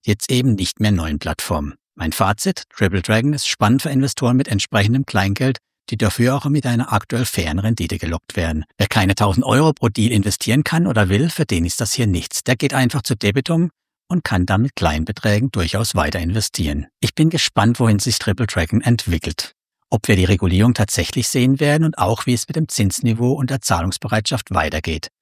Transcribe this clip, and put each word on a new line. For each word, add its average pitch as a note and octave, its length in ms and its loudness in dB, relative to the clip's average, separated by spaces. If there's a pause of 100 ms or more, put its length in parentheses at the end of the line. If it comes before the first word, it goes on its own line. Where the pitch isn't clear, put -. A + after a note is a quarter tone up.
jetzt - 240 -2
eben B2 260 2
nicht F#2+ 260 -4
mehr G#2 100 2
neuen D#2 280 -2
Plattformen. D#2 560 -4 (220)
Mein E2 140 -4
Fazit, G#2 520 -2 (120)
Triple F#2+ 260 0
Dragon A#2 300 0
ist D3 160 -4
spannend A#2 340 2
für D#3+ 80 -4
Investoren C3 460 0
mit B2+ 140 2
entsprechendem A2 560 0
Kleingeld, G2+ 540 0 (300)
die - 60 -4
dafür A#2+ 400 0
auch C#3 80 -4
mit C#3+ 220 0
einer A#2+ 260 0
aktuell A#2 320 -2
fairen E2 360 -2
Rendite G#2 380 -2
gelockt - 380 -6
werden. D#2+ 300 -2 (120)
Wer G#2 100 2
keine G2 280 2
tausend G2+ 300 2
Euro D3+ 260 4
pro C3 160 -2
Deal A2 240 2
investieren A2 540 0
kann E3+ 220 0
oder A2 200 2
will, A2+ 220 2
für - 160 -2
den E2+ 180 0
ist E2+ 160 -4
das A2 140 -2
hier A#2 140 0
nichts. - 360 -2
Der A#2+ 140 0
geht C3+ 160 -2
einfach C3 280 0
zu - 140 -2
Debitum D3 540 0 (400)
und F#3 160 -2
kann F2+ 200 0
damit G#2 300 0
Kleinbeträgen G2+ 760 -2
durchaus G2 440 -2
weiter D#2 240 0
investieren. D#2+ 680 -2 (120)
Ich - 160 -4
bin D#3+ 140 4
gespannt, A#2+ 500 2
wohin A2 200 4
sich A#2 200 -2
Triple G#2 280 -2
Dragon F#2+ 340 0
entwickelt. - 720 -2 (360)
Ob - 200 -2
wir G#2 80 6
die F#2 80 4
Regulierung G2 480 4
tatsächlich - 560 -2
sehen C3+ 320 2
werden D3+ 240 2
und D3+ 120 -2
auch, A2 280 0
wie B2 80 2
es - 140 -4
mit - 100 -6
dem D#3 100 -2
Zinsniveau A#2 640 0
und C#3 200 -2
der C3 100 -4
Zahlungsbereitschaft G2+ 920 -2
weitergeht. D#2+ 560 -2 (120)